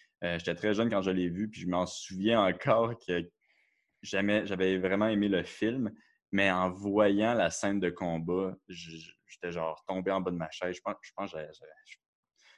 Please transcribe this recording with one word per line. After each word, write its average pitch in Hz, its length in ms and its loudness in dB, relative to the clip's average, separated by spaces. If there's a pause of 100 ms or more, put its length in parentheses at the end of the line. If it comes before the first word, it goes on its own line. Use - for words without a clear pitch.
(240)
Euh, 87 140 -2
j'étais 85 160 -2
très 107 180 0
jeune 110 160 2
quand 101 140 2
je 95 80 0
l'ai 90 180 2
vu, 101 220 -4
puis 101 120 -16
je 90 40 -6
m'en 87 180 0
souviens 98 600 0
encore 117 500 2
que 87 320 -4 (720)
jamais, 101 440 0
j'avais 95 320 2
vraiment 98 300 2
aimé 104 200 2
le 92 140 2
film, 117 480 -2 (400)
mais 98 180 2
en 92 220 2
voyant 101 640 4
la 90 160 4
scène 101 300 0
de 90 100 2
combat, 90 640 -2 (140)
j-, 85 320 -14
j-, 80 120 -20 (140)
j'étais - 240 -10
genre 80 340 -4
tombé 92 280 -2
en 95 80 2
bas 92 100 -2
de 87 60 -4
ma 80 160 -6
chaise. 90 240 -6
Je - 40 -16
pense, 104 220 -6
je - 140 -20
pense 95 160 -8
que 80 60 -10
j'ai, 76 140 -10
j'ai, - 440 -20 (600)